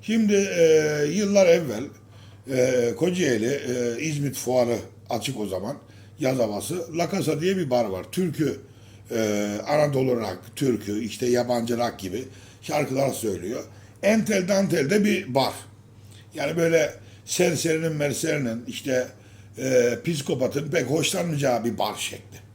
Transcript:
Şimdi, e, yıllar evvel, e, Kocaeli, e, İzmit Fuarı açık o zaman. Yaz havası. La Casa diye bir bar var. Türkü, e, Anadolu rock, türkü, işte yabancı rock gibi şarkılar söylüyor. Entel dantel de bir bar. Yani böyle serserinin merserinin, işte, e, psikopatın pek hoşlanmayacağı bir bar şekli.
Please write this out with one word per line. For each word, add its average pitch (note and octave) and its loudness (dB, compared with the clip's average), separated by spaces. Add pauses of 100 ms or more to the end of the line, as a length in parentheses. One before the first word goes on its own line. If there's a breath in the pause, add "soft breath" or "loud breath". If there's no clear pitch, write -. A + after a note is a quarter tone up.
Şimdi, G#3+ 2
e, D#3+ 4
yıllar G3 4
evvel, D#3+ 4 (640 loud breath)
e, B2+ 2
Kocaeli, D#3 2
e, B2 -2
İzmit C#3+ -4
Fuarı A#2+ 0 (320)
açık A#2+ -6
o G#2+ -4
zaman. F#2+ -6 (440 loud breath)
Yaz C3+ 0
havası. D3+ -4
La E3+ 0
Casa D#3 -2
diye F#3+ 0
bir E3 -2
bar A#2+ 2
var. F#2+ -6
Türkü, D#3 -2 (540 loud breath)
e, G#2 0 (180)
Anadolu C3+ 2
rock, G2 -4 (180)
türkü, G#2+ -2
işte A#2 -6
yabancı A#2+ 0
rock A#2 -2
gibi F#2+ -6 (380 loud breath)
şarkılar C#3 0
söylüyor. G2 -6 (380 loud breath)
Entel G3+ 2
dantel E3+ 2
de G3+ 4
bir - 0
bar. B2+ 2 (840 loud breath)
Yani D3+ -4
böyle E3 2 (300 loud breath)
serserinin E3 0
merserinin, C#3+ -2
işte, B2+ -2 (500 loud breath)
e, B2 4
psikopatın C#3+ -2
pek D3 2
hoşlanmayacağı C#3 0
bir A2 -2
bar G#2 -2
şekli. - -12 (160)